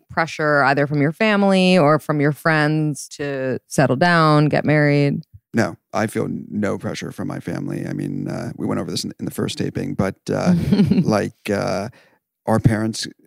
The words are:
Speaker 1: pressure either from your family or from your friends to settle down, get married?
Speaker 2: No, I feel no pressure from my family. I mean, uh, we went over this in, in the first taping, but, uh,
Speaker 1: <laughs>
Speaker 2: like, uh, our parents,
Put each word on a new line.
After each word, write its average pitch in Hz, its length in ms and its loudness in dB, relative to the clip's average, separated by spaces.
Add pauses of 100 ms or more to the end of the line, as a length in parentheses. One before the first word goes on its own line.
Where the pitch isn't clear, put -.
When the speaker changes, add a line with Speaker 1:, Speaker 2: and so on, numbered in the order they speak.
Speaker 1:
pressure 151 560 0
either 139 200 2
from 143 160 -2
your 147 120 0
family 196 640 4
or 151 200 6
from 151 220 -2
your 143 140 2
friends 151 800 0
to 135 520 -4
settle 131 280 2
down, 156 520 4
get 147 180 0
married? 147 580 2 (300)
Speaker 2:
No, 101 240 -2 (160)
I 107 140 -2
feel 104 220 -4
no 101 480 -4
pressure 90 360 -8
from 98 160 -10
my 95 100 -8
family. - 480 -8
I - 60 -6
mean, 50 340 -6
uh, 64 300 -8
we - 100 -6
went 101 140 -2
over 85 100 -8
this 85 140 -6
in, 90 120 -8
in - 60 -10
the - 80 -6
first - 260 -4
taping, 92 360 -4
but, 98 240 -6 (120)
uh, 101 240 2 (260)
Speaker 1:
<laughs> 196 120 4 (120)
Speaker 2:
like, 107 460 -2
uh, 98 380 -2 (580)
our 110 140 2
parents, 110 480 0 (200)